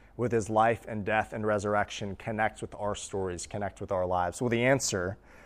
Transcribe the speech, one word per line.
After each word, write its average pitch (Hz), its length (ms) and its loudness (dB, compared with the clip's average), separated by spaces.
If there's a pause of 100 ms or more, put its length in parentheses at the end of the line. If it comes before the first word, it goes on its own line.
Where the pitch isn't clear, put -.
(160)
with 117 160 0
his 113 180 0
life 110 380 4
and 107 160 -6
death 107 280 0
and 107 140 -4
resurrection 104 720 0
connect 107 440 -2
with - 140 -10
our 104 220 -2
stories, 92 500 -4
connect 101 340 -6
with 101 120 -6
our 92 120 2
lives? 90 360 0
Well, 120 100 0
the 117 140 2
answer 104 520 2 (300)